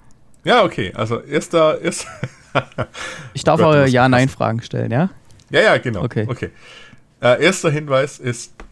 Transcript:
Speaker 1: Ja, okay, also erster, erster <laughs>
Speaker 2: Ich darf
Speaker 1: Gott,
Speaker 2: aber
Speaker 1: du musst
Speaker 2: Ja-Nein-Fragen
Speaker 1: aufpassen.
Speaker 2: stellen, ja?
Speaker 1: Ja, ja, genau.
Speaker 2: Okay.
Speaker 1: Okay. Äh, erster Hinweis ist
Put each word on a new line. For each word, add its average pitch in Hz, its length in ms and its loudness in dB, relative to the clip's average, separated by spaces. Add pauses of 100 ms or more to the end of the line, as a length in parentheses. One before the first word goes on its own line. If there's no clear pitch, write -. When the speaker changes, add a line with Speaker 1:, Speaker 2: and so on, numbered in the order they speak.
(440)
Speaker 1:
Ja, 214 220 4
okay, 113 300 -4
also 113 260 -4
erster, 156 600 0
erster - 260 -6 (460)
<laughs> - 340 -4 (460)
Speaker 2:
Ich - 100 -12
darf 160 160 2
Speaker 1:
Gott, 175 80 4
Speaker 2:
aber 151 100 4
Speaker 1:
du 143 60 6
musst 131 100 2
Speaker 2:
Ja-Nein-Fragen 123 680 2
Speaker 1:
aufpassen. - 60 -12
Speaker 2:
stellen, 117 260 -6
ja? 156 180 0 (400)
Speaker 1:
Ja, 156 120 2
ja, 190 160 4
genau. 110 260 -4
Speaker 2:
Okay. 113 240 -4
Speaker 1:
Okay. 117 220 -8 (720)
Äh, 123 220 4
erster 180 280 2
Hinweis 143 480 -2
ist - 340 -8 (180)